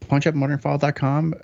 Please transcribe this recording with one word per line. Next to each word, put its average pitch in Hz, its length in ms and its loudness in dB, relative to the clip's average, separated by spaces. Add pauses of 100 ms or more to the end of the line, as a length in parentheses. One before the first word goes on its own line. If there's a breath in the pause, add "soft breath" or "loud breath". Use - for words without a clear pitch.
punch 143 180 2
up 160 80 0
motoringfile 143 460 0
dot 147 160 0
com, 151 480 0